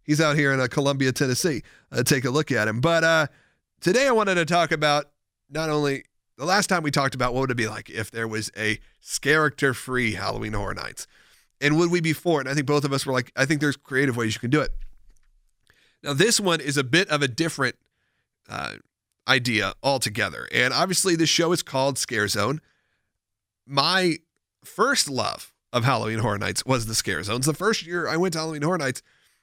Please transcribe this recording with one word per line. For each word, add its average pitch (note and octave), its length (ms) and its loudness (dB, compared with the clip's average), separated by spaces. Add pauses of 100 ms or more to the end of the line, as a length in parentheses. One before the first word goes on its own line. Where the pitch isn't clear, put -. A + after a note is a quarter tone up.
He's D3 200 0
out D3 160 2
here C#3+ 160 2
in, C3 80 2
uh, B2+ 60 0
Columbia, C#3 440 0
Tennessee. C3 500 0 (300)
Uh, B2+ 120 0
take C3+ 220 2
a B2+ 60 -2
look D3 200 0
at A2 160 2
him. A2 140 -2
But, E3 220 4
uh, D#3+ 240 4 (540)
today B3 260 2
I C4 40 4
wanted G#3 240 2
to E3+ 100 2
talk E3+ 260 2
about D3+ 400 0 (380)
not D#3 200 -4
only, D3 360 0 (300)
the C3 100 -10
last F#3+ 220 2
time F3 140 2
we D3+ 80 -2
talked C3+ 240 2
about B2+ 220 0
what C3 60 0
would C3 100 0
it A#2+ 60 -2
be A2+ 100 0
like A2 240 -10
if A2 180 -6
there A2+ 180 -6
was A2 300 -6
a G#2+ 220 0 (420)
character-free C3 920 0
Halloween G#2+ 400 -4
Horror G2+ 200 -4
Nights. - 320 -12 (560)
And D3 160 2
would F3 140 2
we F3+ 100 2
be D#3+ 100 2
for D#3 280 0
it? C3 80 -4
And - 20 -4
I C#3 60 -4
think D3 100 0
both D3 180 2
of C#3 80 -2
us C#3 140 -2
were C#3 80 -2
like, B2+ 220 -2
"I C3+ 100 0
think C#3+ 160 0
there's C#3+ 160 0
creative C3 400 0
ways A2 160 -2
you - 60 -6
can A#2+ 100 -4
do D3 100 4
it." A#2+ 120 -2 (1300)
Now, C#3+ 120 -4
this G3+ 260 4
one F3 200 2
is C#3+ 160 -4
a C#3+ 80 2
bit D#3+ 260 2
of D3 120 2
a C#3 60 4
different, C3+ 480 -2 (760)
uh, A1 240 -8 (540)
idea A#2+ 460 2 (100)
altogether. G#2 680 -2
And B2 220 2
obviously, F3 420 0
this D#3+ 140 2
show E3+ 240 2
is E3 80 0
called C3+ 380 -2
Scare G#2 280 -2
Zone. A2 320 -2 (1040)
My D#3+ 520 2 (480)
first A#3 440 0
love - 440 -6 (180)
of A#2+ 140 0
Halloween A2 340 0
Horror G#2+ 200 -2
Nights G2+ 260 -4
was B2 220 0
the A2 80 -6
Scare E2+ 280 -2
Zones. A#2+ 220 -4
The D#3 80 2
first F#3 320 -2
year E3+ 240 -4
I D#3+ 80 -2
went F3+ 160 0
to D#3+ 60 -4
Halloween D#3 240 -4
Horror E3+ 160 0
Nights, C3 240 -4 (400)